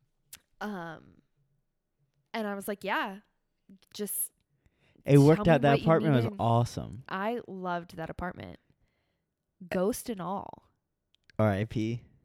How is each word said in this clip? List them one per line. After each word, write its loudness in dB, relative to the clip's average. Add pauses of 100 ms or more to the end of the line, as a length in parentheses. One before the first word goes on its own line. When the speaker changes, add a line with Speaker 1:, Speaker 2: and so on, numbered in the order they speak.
(600)
Speaker 1:
um, -12 (1300)
and -6
I -6
was -10
like, -6
"Yeah, -4 (760)
just -8 (720)
Speaker 2:
It 8
worked 8
Speaker 1:
tell 6
Speaker 2:
out. 4
Speaker 1:
me -2
Speaker 2:
That 6
Speaker 1:
what 4
you -8
Speaker 2:
apartment 4
was 4
Speaker 1:
need." -4
Speaker 2:
awesome. 0
Speaker 1:
I -6
loved -8
that -10
apartment. -12 (1120)
Ghost -2
and -8
all. -10 (680)
Speaker 2:
R 4
I -2
P. -4 (240)